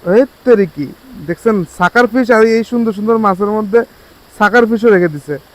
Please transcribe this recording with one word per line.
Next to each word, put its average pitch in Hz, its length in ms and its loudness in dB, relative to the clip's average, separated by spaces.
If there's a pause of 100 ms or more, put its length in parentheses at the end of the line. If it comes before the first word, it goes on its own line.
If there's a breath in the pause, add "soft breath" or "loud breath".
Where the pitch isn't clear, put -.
এই 214 180 4 (200)
তেরি 208 220 4
কি, 147 200 -10 (400)
দেখছেন 190 380 -4
সাকার 190 420 0
ফিশ? 233 240 -2
আর 220 140 4
এই 226 200 0
সুন্দর 233 280 -4
সুন্দর 214 260 -2
মাছের 202 280 -2
মধ্যে 214 380 -2 (540)
সাকার 220 280 2
ফিশও 226 240 0
রেখে 175 180 2
দিছে। 147 300 -8 (160)